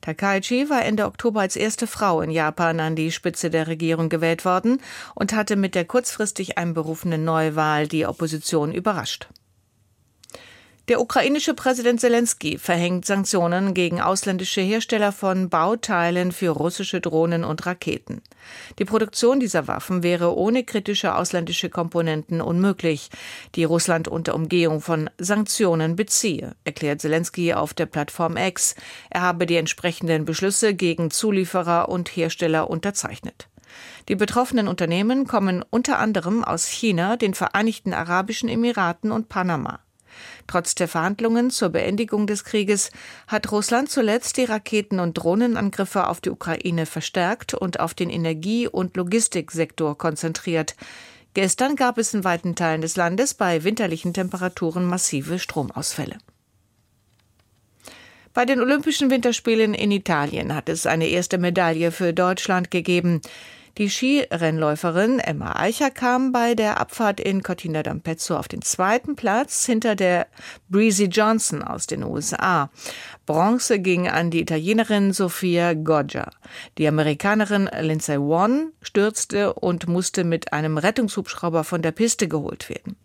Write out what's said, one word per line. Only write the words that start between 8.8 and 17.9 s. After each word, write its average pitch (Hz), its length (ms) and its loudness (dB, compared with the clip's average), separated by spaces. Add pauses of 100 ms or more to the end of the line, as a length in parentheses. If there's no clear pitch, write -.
Der 233 120 4
ukrainische 277 540 2
Präsident 247 480 2
Selenskyj 233 560 2
verhängt 175 480 0
Sanktionen 190 680 2
gegen 175 260 0
ausländische 190 600 0
Hersteller 208 520 0
von 185 340 0
Bauteilen 180 840 2
für 180 160 0
russische 170 500 -2
Drohnen 165 460 2
und 156 200 -6
Raketen. - 560 -6 (560)